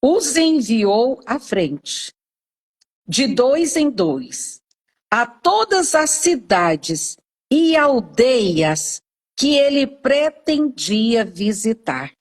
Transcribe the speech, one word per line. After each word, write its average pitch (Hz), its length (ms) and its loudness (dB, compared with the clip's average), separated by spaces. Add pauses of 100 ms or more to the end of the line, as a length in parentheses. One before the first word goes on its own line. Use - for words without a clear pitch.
Os 349 340 2
enviou 240 880 2
à 269 140 -6
frente, - 720 -6 (960)
de 254 200 -2
dois 269 480 0
em 302 140 2
dois, 160 720 -4 (480)
a 233 160 0
todas 381 720 0
as 311 140 2
cidades 175 1080 -2 (340)
e 320 240 2
aldeias 226 1300 0 (360)
que 285 180 2
ele 277 320 2
pretendia 269 1400 0
visitar. 196 960 -4